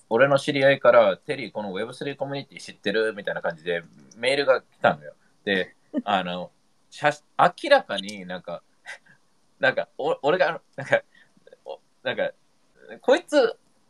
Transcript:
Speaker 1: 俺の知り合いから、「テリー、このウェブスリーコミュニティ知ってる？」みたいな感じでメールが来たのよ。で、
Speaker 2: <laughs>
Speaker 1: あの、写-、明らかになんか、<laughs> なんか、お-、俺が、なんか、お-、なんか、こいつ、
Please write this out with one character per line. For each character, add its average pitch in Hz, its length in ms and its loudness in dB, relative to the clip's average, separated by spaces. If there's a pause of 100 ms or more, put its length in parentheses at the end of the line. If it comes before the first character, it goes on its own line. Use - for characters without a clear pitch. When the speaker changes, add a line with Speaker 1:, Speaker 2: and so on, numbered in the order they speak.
Speaker 1:
俺 127 200 4
の 139 100 2
知 147 140 -4
り 139 100 0
合 139 100 6
い 127 60 -2
か 120 140 4
ら、 113 240 6
「テ 139 180 -10
リ 123 140 -10
ー、 - 20 -16
こ 107 100 -8
の 98 120 -8
ウ - 20 -10
ェ 107 100 -6
ブ 127 80 -12
ス 139 120 -12
リ 143 80 -8
ー - 20 -14
コ 139 100 -8
ミ 139 80 -10
ュ - 20 -8
ニ 139 100 -10
テ - 100 -20
ィ - 40 -20
知 - 120 -16
っ - 60 -20
て 98 160 -4
る？」 110 240 0
み 95 80 -14
た 85 80 -4
い - 20 -8
な 87 60 -8
感 85 160 -6
じ 80 80 -20
で 85 180 -4 (320)
メ 123 180 -2
ー 139 40 0
ル 143 80 -2
が 127 160 2
来 - 180 -20
た 95 160 2
の 76 80 -14
よ。 73 100 -18 (300)
で、 98 320 -2 (160)
Speaker 2:
<laughs> 294 140 -4
Speaker 1:
あ 95 180 0
の、 90 280 -8 (380)
写-、 - 200 -2 (280)
明 175 320 2
ら 277 140 6
か 101 140 -6
に 98 280 -10
な 90 140 -10
ん - 20 -14
か、 85 220 -12 (480)
<laughs> - 480 -20
な 131 120 2
ん - 40 -16
か、 - 220 -4
お-、 143 140 -2 (100)
俺 160 160 2
が、 160 240 0 (140)
な 139 80 -10
ん - 40 -12
か、 - 140 2 (640)
お-、 - 140 -14 (240)
な 123 100 -4
ん - 20 -8
か、 - 160 -2 (720)
こ 262 140 4
い 349 100 -2
つ、 277 320 2 (320)